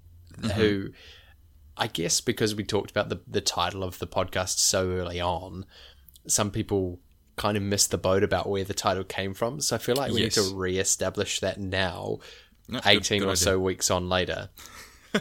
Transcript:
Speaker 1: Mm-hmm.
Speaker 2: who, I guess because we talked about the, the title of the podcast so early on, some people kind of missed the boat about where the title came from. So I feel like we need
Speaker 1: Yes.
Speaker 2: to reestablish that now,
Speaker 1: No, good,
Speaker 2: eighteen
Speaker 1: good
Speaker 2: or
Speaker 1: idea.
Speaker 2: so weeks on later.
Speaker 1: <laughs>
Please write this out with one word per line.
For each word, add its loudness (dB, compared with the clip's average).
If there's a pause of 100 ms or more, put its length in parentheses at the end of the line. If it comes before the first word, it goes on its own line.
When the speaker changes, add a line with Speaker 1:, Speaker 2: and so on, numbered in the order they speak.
(380)
Speaker 1:
Mm-hmm. -2 (100)
Speaker 2:
who, 2 (880)
I 0
guess 0
because 0
we -2
talked 0
about 0
the, -4
the -2
title 0
of -6
the -6
podcast -2
so 2
early -4
on, -4 (640)
some 2
people -2 (360)
kind 0
of 0
missed 2
the 2
boat 4
about 2
where -2
the -6
title 0
came -6
from. -4
So 0
I -6
feel 0
like -2
we 0
need 0
Speaker 1:
Yes. 4
Speaker 2:
to -6
reestablish 0
that -2
now, -2 (500)
Speaker 1:
No, -6
good, -6
Speaker 2:
eighteen 6
Speaker 1:
good 2
Speaker 2:
or 2
Speaker 1:
idea. 0
Speaker 2:
so 4
weeks 0
on 2
later. 0
Speaker 1:
<laughs> -20 (640)